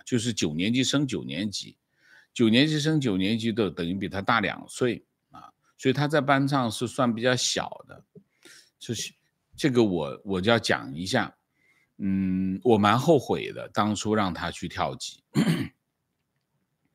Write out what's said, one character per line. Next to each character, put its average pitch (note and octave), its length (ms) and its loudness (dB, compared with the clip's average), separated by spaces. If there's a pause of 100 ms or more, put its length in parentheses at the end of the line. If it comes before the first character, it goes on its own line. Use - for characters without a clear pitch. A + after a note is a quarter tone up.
就 B2+ 140 -2
是 A2+ 140 -2
九 F2 220 -2
年 F#2+ 200 0
级 C3 80 2
升 C#3+ 240 0
九 G2+ 160 -4
年 C#2+ 260 -6
级， - 280 -12 (580)
九 A2+ 140 4
年 B2 180 6
级 D#3 140 0
升 D#3 200 2
九 A#2 160 0
年 G2 220 0
级 A2 140 -2
的 G#2 180 0
等 E2+ 180 -6
于 F2+ 60 -2
比 G2 140 -6
他 F#2+ 120 -6
大 A#2 200 2
两 C#2 280 -4
岁 A#2 380 -4 (240)
啊， - 220 -20 (260)
所 - 100 0
以 C3 40 4
他 C#3+ 160 0
在 D3+ 120 2
班 C#3 280 2
上 C3+ 200 2
是 A2+ 200 -4
算 A#2+ 260 0
比 A2 80 -6
较 B2+ 140 2
小 - 500 -4
的。 - 180 -20 (760)
这 - 120 -8
是， - 200 -8 (440)
这 D3+ 140 2
个 A#2+ 140 6
我， D#2+ 400 -2
我 F#2+ 160 -2
就 G2 100 2
要 A#2 80 6
讲 C2+ 340 -2
一 E2 140 -8
下， G#2 300 -2 (600)
嗯， F#2+ 680 -2
我 A#2 120 6
蛮 G#2 220 4
后 D3 180 4
悔 B1+ 360 -2
的， - 160 -12
当 G#2+ 260 0
初 G#2+ 180 -2
让 G2 220 0
他 E2 160 -6
去 - 160 -10
跳 D#2 300 -4
级。 - 260 -14 (120)
<clears throat> - 380 0 (1200)